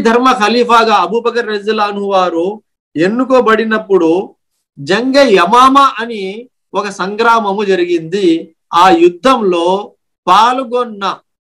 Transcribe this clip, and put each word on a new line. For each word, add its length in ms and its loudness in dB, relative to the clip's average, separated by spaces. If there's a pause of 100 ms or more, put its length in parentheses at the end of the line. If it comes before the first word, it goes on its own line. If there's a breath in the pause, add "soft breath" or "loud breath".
ధర్మ 300 2
ఖలీఫాగా 640 2
అబూబకర్ 520 -2
రజియల్లాహు 440 -4
అన్హు 140 -8
వారు 580 -2 (340)
ఎన్నుకోబడినప్పుడు 1400 0 (440)
జంగే 560 0
యమామా 640 4
అని 500 -8 (260)
ఒక 140 -4
సంగ్రామము 760 -2
జరిగింది. 880 -2 (200)
ఆ 160 4
యుద్ధంలో 1040 0 (340)
పాల్గొన్న, 920 -2 (260)